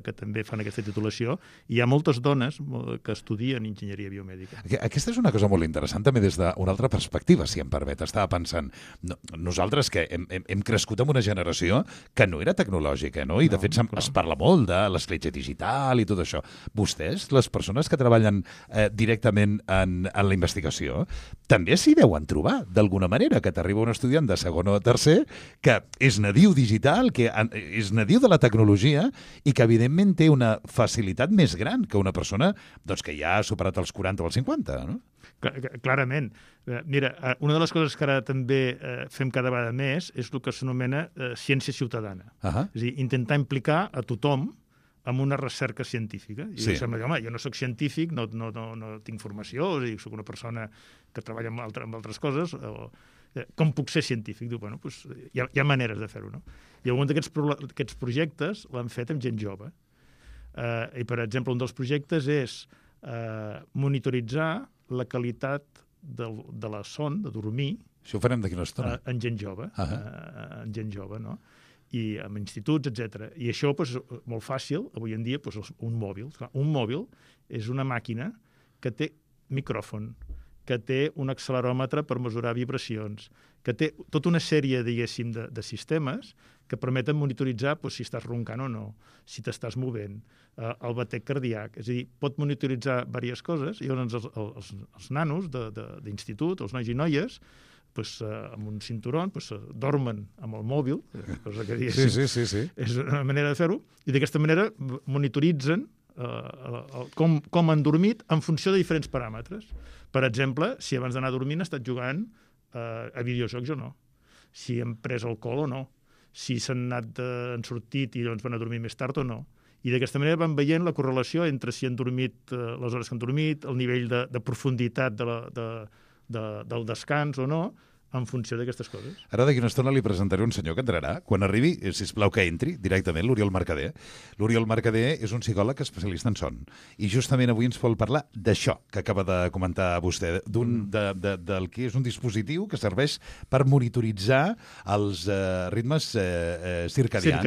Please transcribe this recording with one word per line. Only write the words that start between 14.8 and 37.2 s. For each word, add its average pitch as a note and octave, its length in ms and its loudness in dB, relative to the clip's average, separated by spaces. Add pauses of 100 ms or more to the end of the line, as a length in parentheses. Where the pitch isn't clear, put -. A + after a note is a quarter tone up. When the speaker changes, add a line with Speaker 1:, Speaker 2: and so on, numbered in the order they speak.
Speaker 2:
l'escletxa D#2+ 400 -2
digital A#2 680 0
i G#2 40 4
tot F#2 160 2
això. D2+ 220 -4 (340)
Vostès, G2+ 560 0
les B2+ 160 6
persones G#2+ 400 -2
que - 80 2
treballen, A2+ 460 6 (260)
eh, G#2+ 240 2
directament G#2 720 4
en, F#2 480 2
en G2+ 160 4
la F#2+ 80 4
investigació, E2 720 0 (420)
també G2+ 280 6
s'hi D4+ 200 8
deuen D#2+ 320 6
trobar, F#2 300 2 (100)
d'alguna F#2+ 400 4
manera, E3 320 4
que F#2+ 100 2
t'arriba G2 300 0
un A#2 80 2
estudiant C3 400 2
de F2 80 4
segon F2+ 320 0
o G2+ 100 6
tercer D3+ 440 6 (380)
que A2+ 180 6 (180)
és A2 240 6
nadiu B2+ 320 8
digital, C3+ 600 6
que A#2+ 160 4
en-, A2+ 240 2
és G2 380 -4
nadiu A2 200 4
de B3+ 160 8
la F3+ 140 8
tecnologia A2 640 6 (400)
i B2+ 80 6
que, B2 100 6
evidentment, C3+ 540 6
té D#3+ 160 8
una A#2 220 6 (120)
facilitat G#2+ 640 2
més E3+ 240 8
gran F3 300 0
que - 160 -4
una F#2+ 100 2
persona, G2+ 380 2 (340)
doncs, F#2+ 220 -4
que D#2 100 -8
ja E2 220 2
ha G#2+ 80 4
superat F#2+ 340 0
els E2+ 160 -4
quaranta F#2 300 -2
o - 20 -2
els - 80 -4
cinquanta, C3 540 0
no? F#3+ 80 -4 (420)
Speaker 1:
Cla-, - 140 -2
cla-, C3 260 -8
clarament. C3 520 0 (340)
Eh, A#2+ 240 -6
mira, C#3 320 0